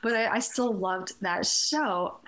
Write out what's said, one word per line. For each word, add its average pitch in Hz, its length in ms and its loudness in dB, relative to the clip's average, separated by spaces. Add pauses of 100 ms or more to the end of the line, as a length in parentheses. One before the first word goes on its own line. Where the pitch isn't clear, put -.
but 233 120 2
I, 220 220 2
I 233 40 2
still 247 340 0
loved 185 480 -2
that 175 240 0
show. 202 840 0